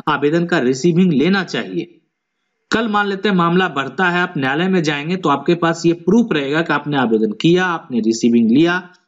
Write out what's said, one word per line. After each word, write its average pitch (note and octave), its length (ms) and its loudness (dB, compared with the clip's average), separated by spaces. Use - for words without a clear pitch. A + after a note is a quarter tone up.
आवेदन D3+ 380 0
का E3+ 140 -2
रिसीविंग D#3+ 540 2
लेना F3 300 2
चाहिए। D3+ 580 -8
कल A3+ 160 0
मान G#3 200 0
लेते G3 220 -2
हैं F#3+ 60 2
मामला F3 320 2
बढ़ता C#3 420 -2
है, F3+ 120 0
आप F3+ 160 -4
न्यायालय C#3+ 300 -2
में F#3 160 0
जाएंगे D3+ 340 -4
तो E3 120 -2
आपके C#3 260 0
पास E3+ 300 -2
ये E3+ 80 4
प्रूफ A3 380 2
रहेगा D3 300 -2
कि E3 120 -2
आपने D3 240 -2
आवेदन A2 340 0
किया, F3+ 340 2
आपने D#3+ 340 -4
रिसीविंग A2+ 520 2
लिया, E3+ 380 2